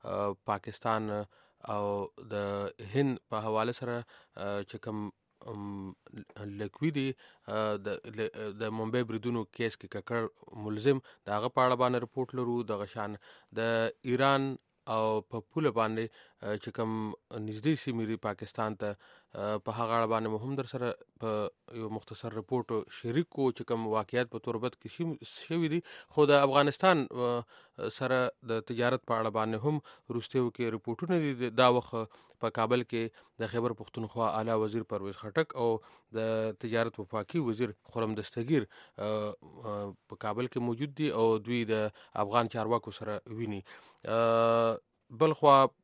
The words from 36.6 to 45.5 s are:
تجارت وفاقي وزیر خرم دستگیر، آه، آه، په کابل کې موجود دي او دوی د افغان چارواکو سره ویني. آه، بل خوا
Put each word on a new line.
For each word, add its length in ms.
تجارت 340
وفاقي 480
وزیر 220
خرم 260
دستگیر، 460
آه، 400
آه، 840
په 60
کابل 260
کې 180
موجود 300
دي 100
او 40
دوی 140
د 200
افغان 320
چارواکو 420
سره 220
ویني. 220
آه، 640
بل 180
خوا 160